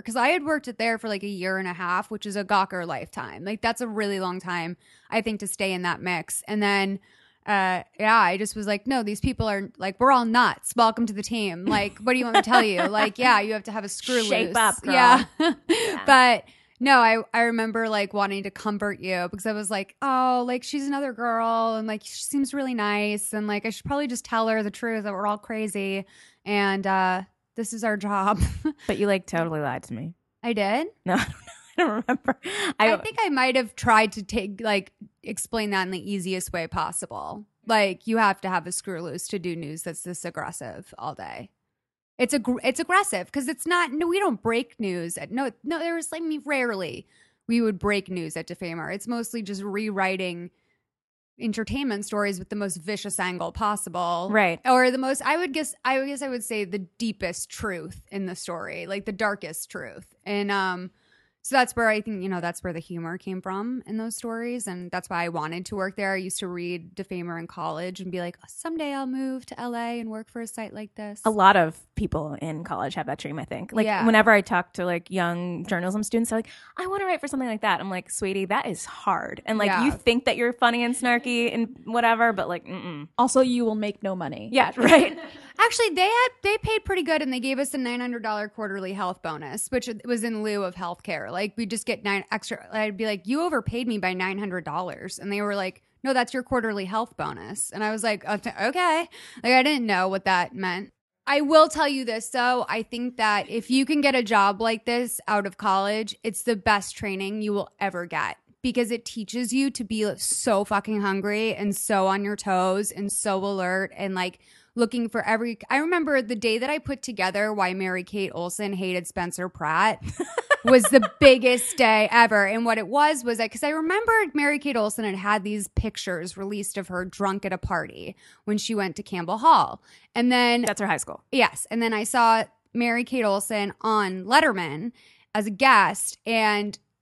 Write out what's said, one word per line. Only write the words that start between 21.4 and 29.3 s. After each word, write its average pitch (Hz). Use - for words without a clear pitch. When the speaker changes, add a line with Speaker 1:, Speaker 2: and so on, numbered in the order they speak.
Speaker 1:
and, 220
like, 214
she -
seems 277
really 269
nice 208
and, 208
like, 208
I 226
should -
probably 285
just 240
tell 226
her 220
the 208
truth 220
that 208
we're 196
all 208
crazy 196
and, 196
uh, 190
this 233
is 220
our 214
job." 202
<laughs> 311
Speaker 2:
But -
you, 202
like, 190
totally 165